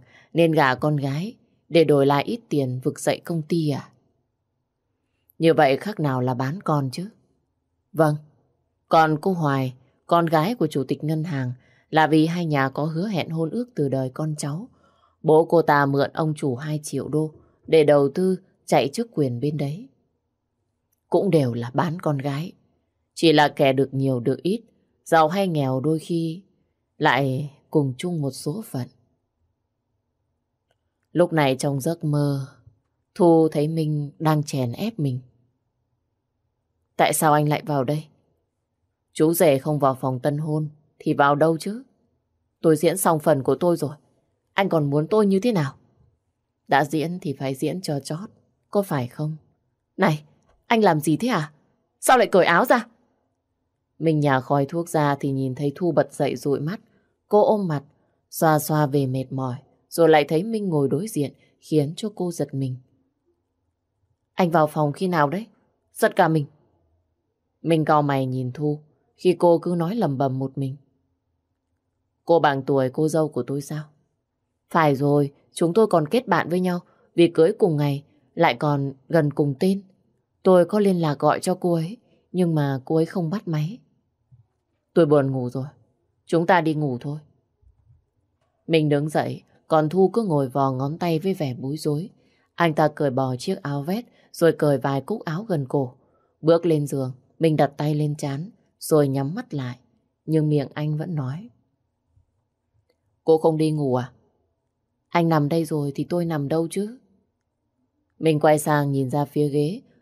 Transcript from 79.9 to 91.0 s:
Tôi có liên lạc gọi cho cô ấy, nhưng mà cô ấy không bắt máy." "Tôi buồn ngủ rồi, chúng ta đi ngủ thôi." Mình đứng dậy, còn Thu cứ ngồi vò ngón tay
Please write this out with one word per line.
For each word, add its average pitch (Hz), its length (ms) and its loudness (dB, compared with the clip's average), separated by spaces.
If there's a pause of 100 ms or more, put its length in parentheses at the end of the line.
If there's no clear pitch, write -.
Tôi 185 220 6
có 208 140 -2
liên 190 220 2
lạc 147 180 -2
gọi 151 200 2
cho 180 160 -2
cô 180 180 -2
ấy, 170 240 -4 (340)
nhưng 170 240 0
mà 139 300 -2
cô 160 100 -2
ấy 160 100 2
không 165 240 -6
bắt 196 180 -6
máy." 160 320 -6 (1120)
"Tôi 165 120 6
buồn 143 260 2
ngủ 127 180 -4
rồi, 131 160 -6 (600)
chúng 170 200 0
ta 180 160 4
đi 156 120 0
ngủ 143 280 -4
thôi." 147 180 -8 (1500)
Mình 156 220 2
đứng 147 200 0
dậy, 127 340 -4 (240)
còn 156 220 2
Thu 185 200 2
cứ 226 140 -2
ngồi 147 260 0
vò 135 220 0
ngón 139 260 -6
tay 170 220 -2